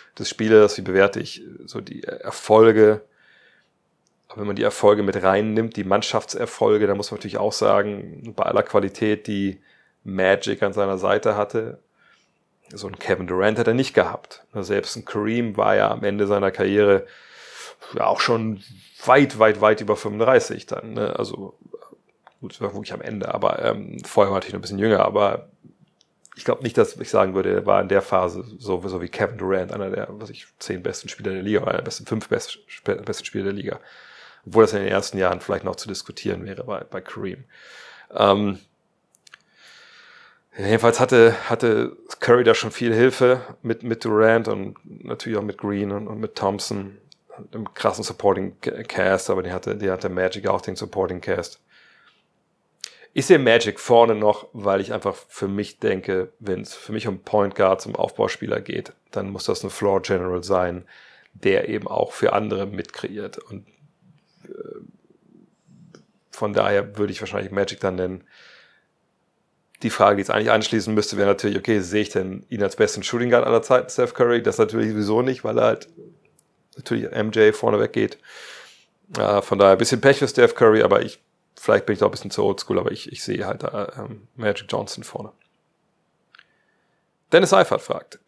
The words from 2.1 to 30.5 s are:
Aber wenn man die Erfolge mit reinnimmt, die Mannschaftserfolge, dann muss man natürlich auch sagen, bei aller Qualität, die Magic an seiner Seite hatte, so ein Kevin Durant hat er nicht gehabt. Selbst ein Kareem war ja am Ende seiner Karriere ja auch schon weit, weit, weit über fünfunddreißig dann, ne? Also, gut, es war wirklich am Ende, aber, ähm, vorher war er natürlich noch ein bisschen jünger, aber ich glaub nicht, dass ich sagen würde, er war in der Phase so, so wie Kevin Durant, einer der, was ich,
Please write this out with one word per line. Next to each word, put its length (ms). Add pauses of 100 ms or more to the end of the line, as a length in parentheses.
Aber 120
wenn 80
man 80
die 80
Erfolge 380
mit 200
reinnimmt, 540
die 80
Mannschaftserfolge, 1000
dann 100
muss 140
man 80
natürlich 200
auch 140
sagen, 840
bei 60
aller 220
Qualität, 640
die 320 (420)
Magic 600
an 100
seiner 260
Seite 380
hatte, 420 (960)
so 160
ein 100
Kevin 280
Durant 320
hat 100
er 60
nicht 200
gehabt. 480 (120)
Selbst 420
ein 80
Kareem 520
war 200
ja 140
am 120
Ende 240
seiner 240
Karriere 560 (880)
ja 120
auch 140
schon 440 (400)
weit, 340
weit, 220
weit 220
über 140
fünfunddreißig 680
dann, 280
ne? 240
Also, 360 (840)
gut, 140
es 80
war 100
wirklich 220
am 80
Ende, 320
aber, 280
ähm, 420
vorher 260
war 80
er 20
natürlich 140
noch 60
ein 20
bisschen 160
jünger, 260
aber 460 (840)
ich 80
glaub 180
nicht, 160
dass 180
ich 140
sagen 240
würde, 180
er 140
war 160
in 60
der 140
Phase 420 (140)
so, 300
so 140
wie 60
Kevin 300
Durant, 320
einer 200
der, 200
was 200
ich, 160 (120)